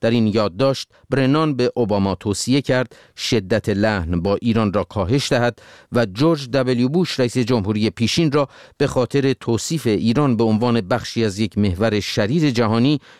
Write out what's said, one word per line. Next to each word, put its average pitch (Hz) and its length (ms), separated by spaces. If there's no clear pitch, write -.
در 113 100
این 117 160
یادداشت 107 640
برنان 139 460
به 123 180
اوباما 98 400
توصیه 113 460
کرد 127 360
شدت 107 520
لحن 98 520
با 98 220
ایران 110 300
را 95 120
کاهش 110 480
دهد 120 260
و 117 140
جورج 135 440
دبلیو 127 380
بوش 165 320
رئیس 123 180
جمهوری 107 520
پیشین 135 420
را 143 160
به 139 80
خاطر 135 460
توصیف 117 540
ایران 117 500
به 113 80
عنوان 113 360
بخشی 113 440
از 98 140
یک 107 200
محور 104 420
شریر 135 500
جهانی 120 500